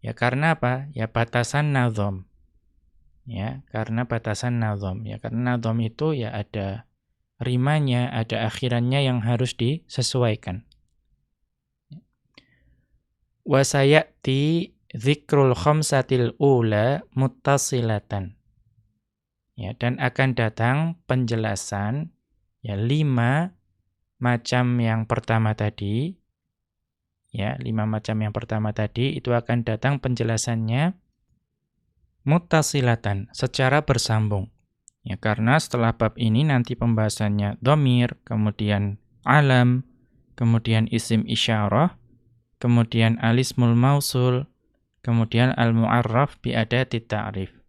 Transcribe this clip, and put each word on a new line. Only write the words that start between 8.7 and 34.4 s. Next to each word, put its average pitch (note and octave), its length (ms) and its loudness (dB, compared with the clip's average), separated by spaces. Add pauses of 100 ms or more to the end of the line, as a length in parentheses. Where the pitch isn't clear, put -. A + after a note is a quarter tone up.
yang B2 160 -2
harus A#2+ 320 -2
disesuaikan. A#2 1120 -4 (2750)
Wa C#3 160 4
sayati C#3+ 1120 2 (160)
dzikrul C3+ 640 2
khamsatil C3+ 880 0
ula A#2+ 720 2
muttasilatan. A2+ 1200 -2 (1200)
Ya, G2 240 -8
dan B2 240 -2
akan C3 320 0
datang B2 720 0
penjelasan, A2+ 1040 -2 (480)
ya, G#2 160 -8
lima C3+ 800 0 (640)
macam B2 640 0
yang A2+ 240 0
pertama A2 480 0
tadi. G#2+ 640 -4 (1120)
Ya, A#2 320 -4
lima A2 240 -2
macam G#2+ 320 -4
yang G#2+ 160 -4
pertama G#2+ 400 -4
tadi A#2 400 -2
itu B2+ 160 -6
akan A#2+ 320 0
datang B2+ 400 -2
penjelasannya A#2 960 -2 (1300)
muttasilatan, B2+ 1040 0
secara C3+ 560 0
bersambung. G#2+ 640 0 (560)